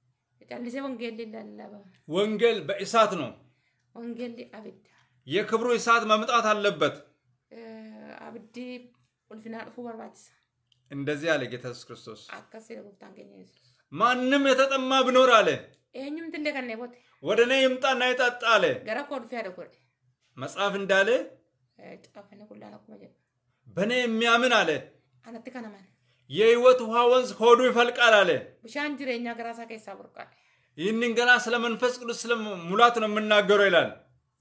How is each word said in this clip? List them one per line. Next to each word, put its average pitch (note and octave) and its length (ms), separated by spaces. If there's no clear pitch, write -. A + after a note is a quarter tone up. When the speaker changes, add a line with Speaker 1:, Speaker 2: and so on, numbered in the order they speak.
Speaker 1:
Callisee A#3+ 400
wangeelli A#3 460
lallabama. G#3+ 640
Speaker 2:
ወንጌል G#3+ 560
በእሳት G3+ 500
ነው። D3 160
Speaker 1:
Wangeelli A#3 520
abidda. - 420
Speaker 2:
የክብሩ G#3+ 440
እሳት A#3 340
መምጣት A3 420
አለበት። G3+ 480
Speaker 1:
Eh, A3 680
abiddi A#3 460
ulfinaa A3+ 340
dhufuu A#3+ 200
barbaachisa. A3+ 480
Speaker 2:
እንደዚህ C#3+ 380
አለ D3 140
ጌታ A#2+ 200
ኢየሱስ B2 200
ክርስቶስ። A2+ 460
Speaker 1:
Akkas - 360
jedhe A3 160
gooftaan G3+ 320
keenya G3+ 240
Yesuus. - 240
Speaker 2:
ማንም B3+ 540
የተጠማ C4+ 460
ቢኖር B3+ 300
አለ፣ G#3 180
Speaker 1:
Eenyumti D#4 440
illee D4+ 180
kan C4 120
dheebote. A#3+ 320
Speaker 2:
ወደ G3+ 180
እኔ A#3+ 180
ይምጣና B3+ 460
ይጠጣ B3 420
አለ። G#3 180
Speaker 1:
Gara A3 240
koo C#4+ 140
dhufee A#3+ 200
haa A3 80
dhuguu F3+ 180
jedhe. - 160
Speaker 2:
መጽሐፍ E3+ 380
እንዳለ G3 340
Speaker 1:
Eh, - 240
caaffanni G3+ 440
qullaan G#3+ 280
akkuma G#3+ 240
jedhu. - 180
Speaker 2:
በእኔ F3+ 280
የሚያምን A#3 580
አለ F#3+ 160
Speaker 1:
Anatti A#3 300
kan B3 140
amane. G3+ 220
Speaker 2:
የሕይወት A#3+ 520
ውሃ A3+ 140
ወንዝ B3 260
ከሆዱ A#3 300
ይፈልቃል A#3+ 540
አለ። G3 140
Speaker 1:
Bishaan D4 340
jireenyaa A#3+ 400
garaa A3+ 200
isaa A3+ 140
keessaa G#3+ 280
burqaadhe. - 380
Speaker 2:
ይህንን A3 360
ገና A#3+ 240
ስለ A#3 200
መንፈስ A#3 380
ቅዱስ A#3+ 240
ስለ A#3 120
ሙላት G#3+ 360
ነው A3 100
የምናገረው G#3 580
ይላል። E3 240